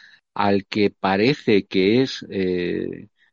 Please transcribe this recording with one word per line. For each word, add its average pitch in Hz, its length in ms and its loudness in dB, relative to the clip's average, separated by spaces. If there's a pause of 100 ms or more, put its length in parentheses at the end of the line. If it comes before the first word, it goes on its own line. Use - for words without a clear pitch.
(340)
al 101 320 0
que 101 260 0
parece 101 760 0
que 101 340 2
es, - 280 -6
eh, 90 800 -4 (240)